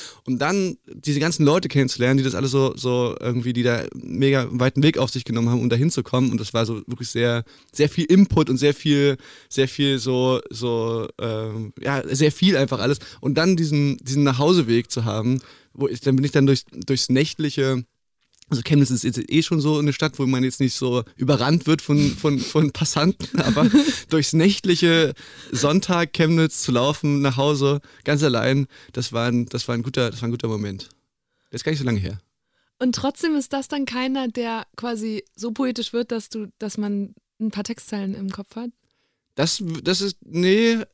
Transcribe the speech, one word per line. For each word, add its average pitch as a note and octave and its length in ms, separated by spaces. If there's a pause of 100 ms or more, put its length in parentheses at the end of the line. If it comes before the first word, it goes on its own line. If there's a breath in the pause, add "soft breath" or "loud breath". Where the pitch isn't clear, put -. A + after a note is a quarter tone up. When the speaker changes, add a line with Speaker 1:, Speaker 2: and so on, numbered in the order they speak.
(260 loud breath)
Speaker 1:
Und B2+ 140
dann F3+ 380 (140)
diese C#3 280
ganzen D#3+ 260
Leute E3 220
kennenzulernen, C3 500
die C3 60
das C3 100
alles B2+ 160
so, C3+ 260
so B2 440
irgendwie, A#2+ 320
die A#2+ 100
da A#2 220 (100)
mega C3 560
weiten B2+ 320
Weg D#3 160
auf B2+ 120
sich B2 140
genommen A#2 240
haben, A#2+ 120
um A#2+ 80
da A#2+ 80
hinzukommen. B2+ 560
Und A2 80
das G#2+ 140
war A2+ 120
so A2 220
wirklich A#2+ 200
sehr, A#2 360 (260 soft breath)
sehr - 180
viel - 180
Input F#3 440
und C3 60
sehr C#3+ 180
viel, C#3+ 420 (320 loud breath)
sehr C3+ 200
viel C#3 320
so, B2+ 400 (100)
so, A#2 560 (140)
ähm, A2 600
ja, C#3 240
sehr D3 280
viel F#3 240
einfach C3+ 240
alles. C3+ 180 (220 loud breath)
Und C#3 160
dann F3 200
diesen, C#3+ 420
diesen C3+ 260
Nachhauseweg C3 640
zu A#2 140
haben, A2+ 360 (320 loud breath)
wo C#3 140
ich, B2 140
dann C3+ 160
bin C3 80
ich C#3+ 80
dann C#3 140
durchs, C3+ 180 (200)
durchs C3 260
nächtliche, C3+ 760 (640)
also A#2 160
Chemnitz C#3+ 260
ist B2+ 140
jetzt A#2+ 260
eh D#3+ 140
schon E3 160
so D3+ 180
eine D3 140
Stadt, D#3 260
wo C#3 80
man B2+ 160
jetzt C3 160
nicht C3 160
so B2 300 (100)
überrannt C3+ 540
wird D#3 120
von, D3 160 (140)
von, C#3+ 300
von D3+ 320
Passanten, - 680
<laughs> - 20
aber A3 280 (380 loud breath)
durchs D#3 240
nächtliche E3 840 (380 loud breath)
Sonntag E3+ 600
Chemnitz D#3+ 480
zu C3+ 100
laufen, C#3+ 500
nach C3+ 140
Hause, C#3+ 440 (220 loud breath)
ganz D3 220
allein, C3 420 (260 loud breath)
das B2 200
war A#2 160
ein, A#2+ 180
das - 220
war A#2+ 80
ein A#2 80
guter, B2 260
das A2 100
war A#2+ 80
ein A#2 40
guter A#2 160
Moment. G#2 400 (640)
Der B2 60
ist - 60
gar D#3 60
nicht D#3 80
so C#3 60
lange A2+ 160
her. F#2 180 (640)
Speaker 2:
Und B3+ 160
trotzdem D4+ 400
ist C#4 160
das C#4 160
dann C#4+ 160
keiner, C4 420
der A3+ 400 (100)
quasi A3 460 (140)
so A3 160
poetisch A#3+ 400
wird, A#3 180
dass A3+ 180
du, G#3+ 200 (100)
dass G#3+ 180
man G3+ 380 (260)
ein G#3+ 120
paar G#3 100
Textzeilen G3 540
im G3 140
Kopf - 260
hat? A#3+ 140 (640)
Speaker 1:
Das, D#3+ 260 (220)
das F3+ 160
ist, G3 240
nee, G3+ 540 (160)